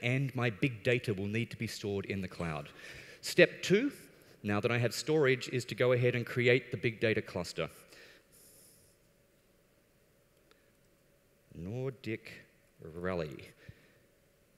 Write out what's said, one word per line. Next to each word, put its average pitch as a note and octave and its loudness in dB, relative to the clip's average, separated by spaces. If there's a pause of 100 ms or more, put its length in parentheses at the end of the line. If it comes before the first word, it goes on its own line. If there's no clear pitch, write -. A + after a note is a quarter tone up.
and C3 0
my B2 2
big A2+ -2
data B2 2
will G2 -4
need A2+ -2
to - -12
be A2+ -6
stored G2+ -4
in G2 -4
the F#2 -6
cloud. D2+ -6 (540)
Step - 4
two, A#3 4 (540)
now G#2 0
that A2+ 2
I A#2+ 2
have A#2+ 2
storage, C3 2
is B2 -4
to A2+ -6
go B2 4
ahead B2 4
and A#2+ 0
create B2 4
the - -6
big A2+ -2
data A2 2
cluster. E2+ -6 (4000)
Nordic A2 -6 (640)
Rally. F2 -4 (1080)